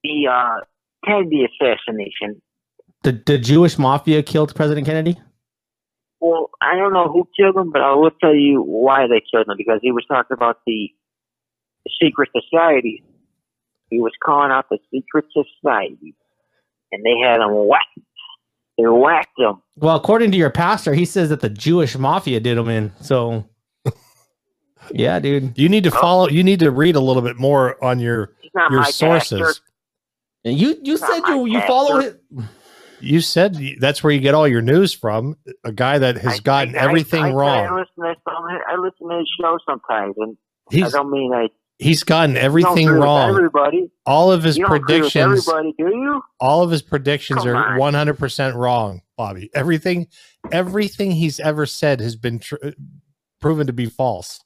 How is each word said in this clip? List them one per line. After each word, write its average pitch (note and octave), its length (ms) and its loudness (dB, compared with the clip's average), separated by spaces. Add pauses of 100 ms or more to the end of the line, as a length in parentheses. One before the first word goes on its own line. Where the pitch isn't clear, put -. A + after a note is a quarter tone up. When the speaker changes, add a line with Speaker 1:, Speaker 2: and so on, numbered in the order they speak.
Speaker 1:
The, D3 260 -2
uh, A#2+ 300 0 (440)
Kennedy E3+ 400 0
assassination. G#2+ 960 -4 (600)
Speaker 2:
The, B2 220 -2
the C#3+ 140 2
Jewish D3 400 4
mafia C#3+ 440 2
killed D3+ 320 -2
President D3+ 320 -2
Kennedy? D#3+ 320 -2 (1000)
Speaker 1:
Well, E3 300 0 (100)
I D#3+ 160 0
don't G3 160 0
know F3 160 2
who E3+ 200 0 (100)
killed F#3+ 180 4
him, F3+ 140 -2
but D3 100 0
I C3+ 140 4
will D#3 160 4 (100)
tell D#3 140 6
you C#3+ 280 4
why B2+ 440 2
they A#2 160 2 (100)
killed A2 160 2
him, G2+ 80 -6
because G#2+ 260 -2
he B2+ 100 0
was A#2 160 -2
talking C3 260 -2
about A#2 320 -2
the A2 240 -4 (1120)
secret - 360 0
society. D3+ 680 0 (840)
He A#2 100 -2
was A2+ 120 -2 (120)
calling C#3+ 260 0
out C3+ 180 0
the G#2+ 100 -4 (140)
secret D3+ 400 -4
society, G2 840 -4 (800)
and G2+ 120 -12
they A#2 180 2
had A#2 180 4
him G#2 260 0
whacked. - 180 2 (920)
They A#2 100 2
whacked B2+ 520 2
him. G#2+ 240 0 (140)
Speaker 2:
Well, D#3 200 2
according G#3+ 360 2
to F#3+ 60 2
your D3+ 120 2
pastor, F3 440 -2
he F3 100 2
says E3+ 260 -2
that D3+ 100 -2
the A#2 80 -2
Jewish C3+ 480 0
mafia C3+ 440 -2
did A#2+ 180 -2
him A#2 100 -2
in. G#2+ 320 -4
So, A#2 480 -2 (360)
<laughs> - 1080 -16
yeah, C#3+ 280 -2
dude. C#3 380 -4
Speaker 3:
You D3 100 4
need G3+ 160 2
to E3 120 4
Speaker 1:
Oh. B2 40 2
Speaker 3:
follow. F3 280 4
You D#3+ 160 2
need F#3+ 160 2
to D#3 100 4
read D#3 260 2
a C#3 40 4
little C3 220 2
bit A#2+ 140 -6
more C3+ 460 0
on B2+ 180 0
your, A#2 420 -4
Speaker 1:
He's - 120 -20
not E3+ 160 0
Speaker 3:
your C3 120 2
Speaker 1:
my C#3+ 80 0
Speaker 3:
sources. D#3 500 0
Speaker 1:
pastor. D#3+ 200 -2 (840)
Speaker 2:
You, C#3+ 240 0 (140)
you C#4 100 -4
Speaker 1:
He's D#4+ 80 -2
not - 120 -4
Speaker 2:
said E4+ 100 -2
Speaker 1:
my D#4+ 120 0
Speaker 2:
you, B3 120 -2
you A3+ 160 0
follow C4+ 380 2
Speaker 1:
pastor. C4 200 -8 (160)
Speaker 2:
it. A#2 80 -10 (560)
Speaker 3:
You C#3+ 200 0
said F3+ 360 0
y-, C3+ 220 -10
that's C#3 240 -2
where D3+ 100 2
you C#3 80 2
get C#3 140 2
all D#3 140 4
your A#2 140 2
news D#3+ 300 2
from. A2+ 440 -4 (280)
A A#2 80 -8
guy B2+ 260 0
that B2+ 200 0
has A#2+ 200 -4
Speaker 1:
I, G#2 40 -14
Speaker 3:
gotten C3+ 340 -2
Speaker 1:
I, D3 40 -2
I, - 20 2
Speaker 3:
everything D#3 420 0
Speaker 1:
I, C#3 80 0
Speaker 3:
wrong. C3+ 340 0
Speaker 1:
I F#2+ 80 -6
listen F3 300 -8
to E3 100 -4 (100)
some, D#3+ 100 -10 (340)
I E3 80 -4
listen F3+ 320 -8
to E3+ 100 -6
his E3 100 -6 (120)
show E3+ 180 -2 (100)
sometimes, G#2+ 500 -6
and A2 180 -8 (360)
I - 40 -6
Speaker 3:
He's, - 160 0
Speaker 1:
don't C#3+ 180 -2
mean C3+ 240 -4
I A#2 140 -2 (300)
Speaker 3:
he's D3+ 240 0
gotten D#3+ 280 2
Speaker 1:
you B2 60 -2
don't B2+ 80 0
Speaker 3:
everything E3 440 4
Speaker 1:
agree D3+ 100 4
with D3 60 4
Speaker 3:
wrong. C#3+ 260 4
Speaker 1:
everybody. D#3+ 600 0 (160)
Speaker 3:
All E3 260 4
of E3+ 100 2
his D#3+ 160 2
Speaker 1:
You F#3+ 80 0
don't D#3+ 100 2
agree C#3+ 240 2
with D3+ 120 0
Speaker 3:
predictions, F3 360 2
Speaker 1:
everybody, D#3 300 -2
do E3 100 -2
you? C4 340 -4 (180)
Speaker 3:
all D3 220 2
of E3+ 80 0
his D#3 120 -2
predictions C#3 580 -4
Speaker 1:
Come A#2+ 80 -2
Speaker 3:
are A#2+ 80 0 (160)
Speaker 1:
on. A2+ 60 -2
Speaker 3:
one C#3+ 160 0
hundred D3 240 -2
percent C3 380 -4
wrong, A#2 460 -2 (140)
Bobby. G2+ 380 -10
Everything, E3 540 -2 (440)
everything F#3+ 600 -4
he's D#3+ 280 -2
ever D3+ 260 -2
said C#3 340 -2
has A2+ 160 -6
been A#2 240 -8
tr-, - 160 -14 (840)
proven D3+ 280 0
to B2+ 40 -4
be A#2+ 140 -4
false. A2 600 -6